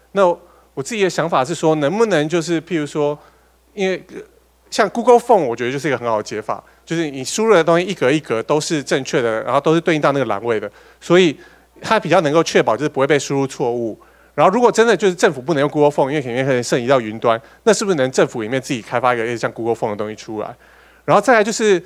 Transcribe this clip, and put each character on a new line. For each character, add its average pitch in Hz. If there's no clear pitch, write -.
那 196
我 143
自 240
己 208
的 185
想 160
法 156
是 143
说， 156
能 156
不 226
能 160
就 170
是 160
譬 170
如 147
说， 147
因 190
为， 180
呃， -
像 220
Google 240
Phone， 202
我 120
觉 120
得 123
就 143
是 139
一 -
个 123
很 120
好 110
的 107
解 107
法， 107
就 170
是 165
你 135
输 220
入 226
的 170
东 165
西 180
一 196
格 131
一 156
格 113
都 151
是 151
正 135
确 147
的， 113
然 123
后 139
都 160
是 165
对 165
应 151
到 147
那 143
个 131
栏 101
位 113
的， 101
所 175
以 175
它 220
比 190
较 170
能 147
够 160
确 175
保 120
就 131
是 151
不 143
会 135
被 147
输 139
入 139
错 131
误。 117
然 147
后 185
如 247
果 240
真 220
的 226
就 196
是 180
政 190
府 131
不 165
能 139
用 143
Google 147
Phone， 143
因 143
为 151
肯 120
定 131
会 127
涉 143
及 120
到 131
云 110
端， 113
那 226
是 226
不 196
是 180
能 131
政 185
府 123
里 107
面 131
自 147
己 120
开 117
发 123
一 120
个 113
类 117
似 120
像 120
Google 113
Phone 110
的 101
东 104
西 110
出 107
来？ 117
然 147
后 202
再 247
来 220
就 202
是， 202